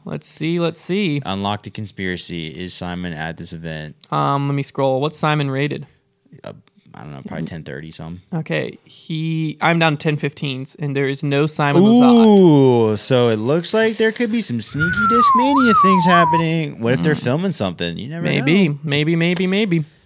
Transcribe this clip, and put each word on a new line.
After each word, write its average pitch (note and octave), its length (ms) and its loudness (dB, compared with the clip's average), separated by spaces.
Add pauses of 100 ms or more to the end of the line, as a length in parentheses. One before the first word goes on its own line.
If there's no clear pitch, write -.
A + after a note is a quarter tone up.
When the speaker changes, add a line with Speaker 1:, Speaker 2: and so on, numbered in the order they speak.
Speaker 1:
Let's D#3 220 -12
see, E3+ 340 -4
let's E3 180 -4
see. F3 460 -2
Speaker 2:
Unlock G2+ 380 -4
the G2+ 80 -14
conspiracy. F2+ 760 -8
Is F2 260 -12
Simon F2 380 -8
at D#2+ 240 -8
this E2+ 160 -16
event? D#2+ 440 -12 (180)
Speaker 1:
Um, C#3+ 340 -2
let C#3+ 80 -2
me C#3+ 80 -2
scroll. C3+ 380 -2
What's D3 160 -4
Simon D3+ 340 -2
rated? C3+ 360 -6 (560)
Speaker 2:
Uh, G1+ 100 -14 (400)
I - 100 -18
don't D2 100 -14
know, C#2 120 -16
probably D#2+ 220 -10
ten D#2+ 160 -14
thirty D2 260 -14
something. E2 320 -14 (120)
Speaker 1:
Okay, D#3 500 -6
he, D#3+ 800 -6
I'm E3+ 180 4
down D#3+ 140 4
to C#3+ 40 -2
ten D3+ 200 -2
fifteens, C#3 600 -8
and C#3+ 160 -6
there C#3 140 0
is C3+ 160 -4
no C#3+ 220 2
Simon D3+ 380 2
Lazat. A#3+ 440 8
Speaker 2:
Ooh, C3+ 680 6
so B2 320 2
it A2 80 2
looks C#3+ 360 -2
like A3 220 2
there A3 160 0
could A#3 180 -4
be A3+ 120 -2
some A#2+ 180 -6
sneaky - 300 -2 (200)
Discmania C6+ 640 4 (100)
things G3 200 4
happening. E3 800 0
What A#2 120 0
if D3+ 80 -2
they're D#3 140 0
Speaker 1:
Mm. - 80 -8
Speaker 2:
filming E3 300 -2
something? F2 440 -4
You G2+ 120 -10
never E3 140 -10
Speaker 1:
Maybe, D#3 440 2
Speaker 2:
know. D3 160 -4
Speaker 1:
maybe, D3+ 320 0
maybe, F3 320 0
maybe. F#3 380 0 (200)